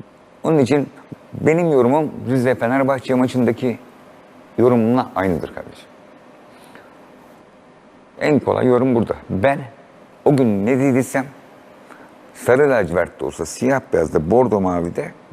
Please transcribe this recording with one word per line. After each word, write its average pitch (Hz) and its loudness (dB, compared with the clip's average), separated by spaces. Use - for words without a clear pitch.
Onun 156 2
için 135 2
benim 165 0
yorumum 135 2
Rize 127 0
Fenerbahçe 131 -2
maçındaki 123 0
yorumumla 120 2
aynıdır 92 -2
kardeşim. - -18
En 147 2
kolay 104 0
yorum 123 2
burada. 107 -2
Ben 135 0
o 143 4
gün 107 2
ne 127 2
dediysem 135 0
sarı 139 2
lacivert 90 -2
de 67 -8
olsa, 71 -8
siyah 131 -2
beyaz 80 0
da, 82 0
bordo 110 2
mavi 87 -2
de - -8